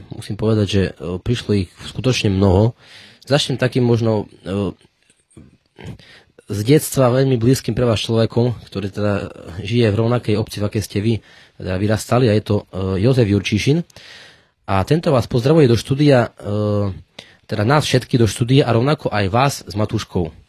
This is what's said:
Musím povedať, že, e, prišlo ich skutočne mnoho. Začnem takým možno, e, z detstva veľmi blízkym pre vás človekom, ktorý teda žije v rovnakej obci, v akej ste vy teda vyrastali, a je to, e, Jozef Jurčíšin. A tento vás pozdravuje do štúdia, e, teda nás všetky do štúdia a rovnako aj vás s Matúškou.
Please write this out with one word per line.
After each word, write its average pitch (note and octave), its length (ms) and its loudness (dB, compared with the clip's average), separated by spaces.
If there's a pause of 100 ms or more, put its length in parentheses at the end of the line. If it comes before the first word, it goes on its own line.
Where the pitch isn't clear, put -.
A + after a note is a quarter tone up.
(160)
Musím - 240 -12
povedať, G#2+ 320 0
že, G2 120 2 (120)
e, F2 240 -8
prišlo A#2 400 -4
ich - 160 -6
skutočne A2+ 560 -2
mnoho. G2 480 4 (480)
Začnem C#3 320 0
takým B2+ 240 0
možno, A2+ 480 0 (160)
e, G2 240 -4 (1800)
z G#2 160 -6
detstva C3 480 2
veľmi C3 240 2
blízkym A#2+ 400 0
pre B2+ 80 0
vás A#2 160 2
človekom, A2+ 560 0 (160)
ktorý G2 160 -8
teda G#2 260 -4 (460)
žije A2+ 320 0
v G#2 80 0
rovnakej A2+ 400 0
obci, G2+ 240 -6
v G2+ 80 0
akej G#2 160 -4
ste - 160 -6
vy A2+ 100 0 (460)
teda F#2 160 -6
vyrastali, G#2+ 560 0
a G#2+ 80 2
je G#2 80 -2
to, G#2 240 0
e, F#2+ 320 -4
Jozef B2 240 2
Jurčíšin. G#2+ 560 0 (800)
A G2 240 -2
tento E3 240 0
vás B2 160 2
pozdravuje C#3 400 4
do A#2 80 4
štúdia, C3+ 560 2
e, G#2 640 -2 (560)
teda G#2 160 0
nás C#3+ 160 4
všetky - 320 0
do A2+ 160 4
štúdia C3 320 2
a A#2 80 -2
rovnako B2+ 400 0
aj G#2 160 -2
vás B2 260 0 (140)
s - 80 -12
Matúškou. G2+ 560 -4 (180)